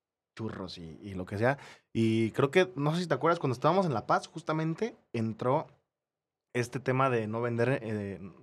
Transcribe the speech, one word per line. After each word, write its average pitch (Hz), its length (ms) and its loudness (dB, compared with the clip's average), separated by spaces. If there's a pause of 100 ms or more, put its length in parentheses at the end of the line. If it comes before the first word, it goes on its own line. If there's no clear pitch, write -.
(380)
churros 95 400 -8
y, 80 240 -14
y 101 120 -12
lo 90 120 -6
que 101 120 -6
sea? 123 200 4 (360)
Y 113 380 2
creo 139 200 2
que, 185 240 4
no 147 180 0
sé 175 100 0
si 175 40 -6
te 156 60 2
acuerdas, 165 260 2
cuando 135 140 0
estábamos 170 320 2
en 156 80 0
La 107 120 -2
Paz, 180 220 0
justamente, 160 680 -4 (180)
entró 120 540 0 (840)
este 120 260 -2
tema 131 300 2
de 113 180 2
no 113 140 -4
vender, 120 400 2
eh, 104 380 -4 (240)